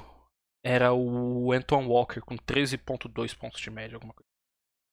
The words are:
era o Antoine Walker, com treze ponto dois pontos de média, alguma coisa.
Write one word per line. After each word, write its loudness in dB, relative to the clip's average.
era 4
o 0
Antoine 2
Walker, 2
com -10
treze 0
ponto -8
dois -6
pontos -14
de -10
média, -12
alguma -16
coisa. -20